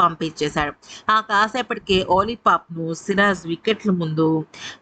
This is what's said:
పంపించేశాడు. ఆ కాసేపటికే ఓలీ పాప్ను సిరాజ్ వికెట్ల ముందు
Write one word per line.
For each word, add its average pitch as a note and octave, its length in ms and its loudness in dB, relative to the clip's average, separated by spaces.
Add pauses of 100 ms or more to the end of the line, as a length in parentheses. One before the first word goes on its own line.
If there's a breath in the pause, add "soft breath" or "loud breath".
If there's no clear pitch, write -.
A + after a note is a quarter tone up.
పంపించేశాడు. D#3 720 -2 (400 loud breath)
ఆ A3 80 4
కాసేపటికే G#3+ 880 -2
ఓలీ G3+ 240 2
పాప్ను E3 600 -2
సిరాజ్ F#3+ 520 0
వికెట్ల G#3 440 -2
ముందు D#3+ 540 2 (380 loud breath)